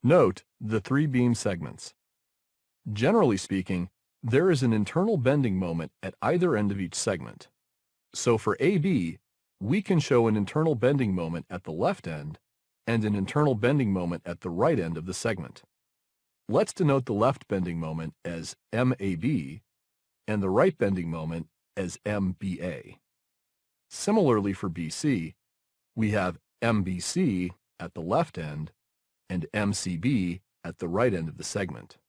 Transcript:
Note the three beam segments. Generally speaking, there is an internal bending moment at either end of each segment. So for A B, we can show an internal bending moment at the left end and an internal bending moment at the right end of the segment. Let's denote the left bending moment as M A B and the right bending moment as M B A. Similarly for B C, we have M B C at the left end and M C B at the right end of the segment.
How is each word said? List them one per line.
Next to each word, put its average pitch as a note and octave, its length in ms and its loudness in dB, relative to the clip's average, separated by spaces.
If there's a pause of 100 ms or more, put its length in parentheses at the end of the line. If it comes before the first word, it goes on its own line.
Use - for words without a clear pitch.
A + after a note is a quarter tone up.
Note B2+ 400 6 (180)
the A2 180 -2
three C#3 280 0
beam B2 260 4
segments. E2+ 640 -6 (960)
Generally C3 440 4
speaking, F#2 520 -2 (320)
there C#3+ 300 4
is C3+ 100 2
an B2 100 4
internal E3+ 460 2
bending B2+ 400 2
moment E2 340 -2 (120)
at - 180 -8
either E3 340 2
end G#2 160 0
of G2 80 -4
each F2+ 140 -6
segment. C#2 540 -6 (680)
So A#2 240 2
for G#2+ 220 0
A F#3 180 4
B, C#3+ 400 0 (420)
we D3 220 0
can F#3 180 2
show A#2+ 280 4
an G#2+ 80 4
internal D3 400 0
bending B2 400 2
moment E2 340 -6
at F2+ 140 -10
the F2+ 80 -10
left A2+ 360 -2
end D#2 300 -10 (480)
and A2+ 180 2
an G#2 120 2
internal C3 400 2
bending A#2+ 360 2
moment F2 360 -2
at E2+ 140 -10
the - 100 -8
right B2 280 2
end E2 160 -4
of E2 120 -8
the F#2 60 -8
segment. F#2 500 -6 (840)
Let's D#3+ 260 0
denote C#3 320 2
the A#2 80 -4
left A2+ 340 0
bending F2 320 -2
moment D#2+ 340 -6 (100)
as E2 320 -8 (160)
M B2+ 280 0
A G2 160 -2
B E2 480 -4 (640)
and G#2+ 160 -2
the F#2+ 80 0
right D#3 260 4
bending F#2 320 0
moment D#2+ 380 -6 (280)
as F2+ 300 -6
M G2 320 -2
B F#2+ 240 -6
A. C#2 380 -10 (880)
Similarly B2 640 2
for F#2 160 -6
B E2 220 -6
C, F#2 420 -2 (640)
we A2 160 0
have F#2 260 0 (240)
M A2+ 220 2
B F2+ 160 -4
C F#2 540 -2 (260)
at E2+ 160 -12
the E2+ 60 -10
left A2+ 360 -2
end D#2 340 -8 (560)
and F2 280 -4
M G2+ 180 0
C F2+ 240 -6
B F#2 440 -2 (220)
at - 140 -12
the F2+ 100 -6
right G#2+ 240 2
end E2 160 -4
of D2 100 -12
the - 60 -14
segment. D#2 540 -8 (120)